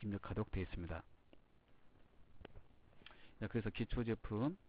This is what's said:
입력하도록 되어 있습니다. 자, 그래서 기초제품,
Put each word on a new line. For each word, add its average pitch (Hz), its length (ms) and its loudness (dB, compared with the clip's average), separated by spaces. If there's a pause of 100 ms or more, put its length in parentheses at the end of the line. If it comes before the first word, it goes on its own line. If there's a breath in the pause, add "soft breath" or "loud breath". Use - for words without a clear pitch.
입력하도록 101 480 0
되어 95 140 2
있습니다. 82 380 -2 (2500 loud breath)
자, 107 80 0
그래서 110 220 4
기초제품, 117 880 4 (120)